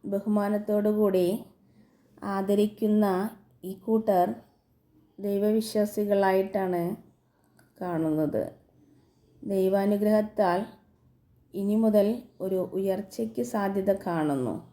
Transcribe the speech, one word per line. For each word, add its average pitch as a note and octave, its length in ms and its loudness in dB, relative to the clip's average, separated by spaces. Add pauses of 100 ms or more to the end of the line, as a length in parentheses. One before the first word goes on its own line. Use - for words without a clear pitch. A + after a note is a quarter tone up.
ബഹുമാനത്തോടു G#3 840 -2
കൂടി G3 380 2 (960)
ആദരിക്കുന്ന G#3 840 0 (580)
ഈ F#3 100 -12
കൂട്ടർ G#3+ 540 2 (920)
ദൈവവിശ്വാസികളായിട്ടാണ് G3+ 1600 0 (960)
കാണുന്നത്. D#3+ 640 -2 (1000)
ദൈവാനുഗ്രഹത്താൽ G3 1160 2 (960)
ഇനി G3+ 240 0
മുതൽ G#3+ 320 4 (320)
ഒരു F#3+ 180 -2 (140)
ഉയർച്ചയ്ക്ക് G#3 720 -4
സാധ്യത G3 520 0
കാണുന്നു. D3 580 -2 (180)